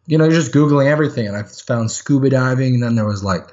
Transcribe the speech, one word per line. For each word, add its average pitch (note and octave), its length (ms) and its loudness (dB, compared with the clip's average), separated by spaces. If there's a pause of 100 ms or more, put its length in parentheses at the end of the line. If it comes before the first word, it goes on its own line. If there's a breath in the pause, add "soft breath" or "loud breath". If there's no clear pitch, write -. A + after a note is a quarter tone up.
you D#3 120 0
know, D#3+ 60 4
you're D#3+ 80 4
just D#3+ 200 0
Googling C#3+ 380 4
everything, C3 380 -2
and G2+ 80 -8
I G#2+ 80 -8
found A2+ 480 -6
scuba C3+ 380 0
diving, B2+ 440 0
and B2 80 0
then A#2 140 0
there A2 100 0
was, G2+ 160 -4
like, F#2+ 200 -2 (100)